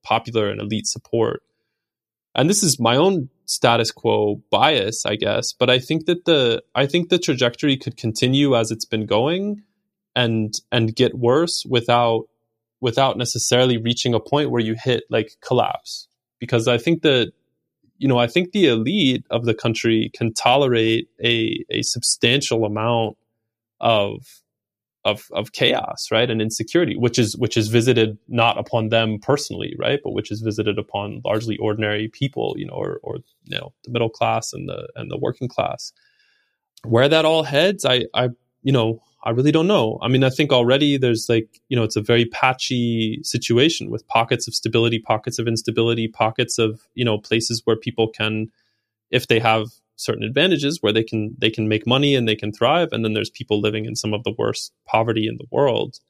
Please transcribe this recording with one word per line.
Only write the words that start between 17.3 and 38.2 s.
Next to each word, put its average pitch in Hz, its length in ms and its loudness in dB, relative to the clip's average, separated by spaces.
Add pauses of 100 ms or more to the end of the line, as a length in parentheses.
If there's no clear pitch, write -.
you 135 100 0
know, 123 100 4
I 120 80 4
think 180 240 0
the 196 160 0
elite 131 640 2
of 117 140 -2
the 113 100 2
country 113 580 0
can 113 220 -4
tolerate 120 760 2 (140)
a, 117 480 0
a 117 120 -2
substantial 120 840 0
amount 110 520 -2 (640)
of, 107 640 0 (640)
of, 104 260 -2
of 110 220 -6
chaos, - 580 -2
right, 120 180 2
and 113 140 -2
insecurity, 113 540 -2
which 120 220 0
is, 110 180 2
which 113 200 -2
is 107 120 2
visited 113 580 2
not 117 320 0
upon 110 300 -2
them 110 320 0
personally, 117 580 -4
right, 139 240 0
but - 100 -6
which 101 200 -6
is 107 80 -8
visited 107 380 -2
upon 104 460 -8
largely 110 340 -2
ordinary 107 500 -2
people, - 500 -4
you 50 80 -8
know, 50 80 -12
or, 50 300 -6
or, - 140 -10 (260)
you - 120 -12
know, 50 160 -10 (120)
the 123 60 -16
middle 117 200 -2
class 113 420 -2
and 90 160 -10
the, - 280 -10
and - 140 -12
the 50 80 -6
working - 300 -4
class. - 440 -6 (920)
Where 117 240 4
that 160 160 4
all 160 200 2
heads, 156 400 0
I, 127 280 2
I, 123 180 0 (320)